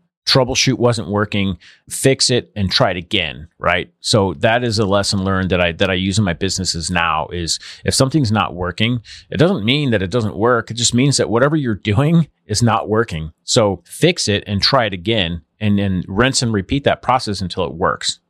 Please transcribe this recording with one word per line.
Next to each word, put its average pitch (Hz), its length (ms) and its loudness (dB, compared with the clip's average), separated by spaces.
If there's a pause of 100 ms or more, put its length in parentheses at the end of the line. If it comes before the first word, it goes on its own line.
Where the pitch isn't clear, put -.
(280)
troubleshoot 131 500 2
wasn't 110 320 0
working, 101 480 -2 (320)
fix - 400 2
it 123 260 -2
and 95 160 -2
try 113 200 2
it 90 60 -4
again, 82 500 -4 (100)
right? 87 340 0 (100)
So 98 340 2
that 113 280 0
is 113 140 -2
a 113 80 2
lesson 98 380 0
learned 95 260 0
that 90 100 2
I, 87 140 2
that 92 160 0
I 95 60 2
use 95 240 0
in 107 40 2
my 90 100 0
businesses 85 580 -4
now 82 400 0
is 85 280 -6 (240)
if 95 120 -2
something's 135 360 2
not 90 220 0
working, 104 480 -2 (300)
it - 60 -6
doesn't 147 280 2
mean 139 260 2
that 98 120 2
it 90 80 -4
doesn't 110 240 -2
work. 113 340 0
It 113 60 -8
just 117 180 -2
means 131 240 2
that 85 120 0
whatever 127 260 2
you're 131 180 0
doing 139 540 2 (180)
is 104 160 -2
not 107 260 2
working. 92 460 -2 (120)
So 101 400 2
fix - 420 -2
it 104 180 -2
and 101 160 -2
try 123 240 2
it 98 80 -4
again 87 480 -2 (180)
and 104 200 2
then 95 280 -2
rinse 120 360 2
and 113 100 -2
repeat 120 300 -2
that - 180 2
process 110 400 -2
until 90 240 -4
it 67 80 -8
works, - 460 -2 (100)